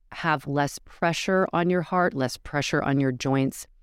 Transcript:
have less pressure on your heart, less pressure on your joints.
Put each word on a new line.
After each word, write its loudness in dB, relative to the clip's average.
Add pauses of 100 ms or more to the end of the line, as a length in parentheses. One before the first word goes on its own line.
(120)
have -2
less -2
pressure 0
on 2
your 2
heart, 2
less -2
pressure -2
on 2
your 2
joints. 0 (160)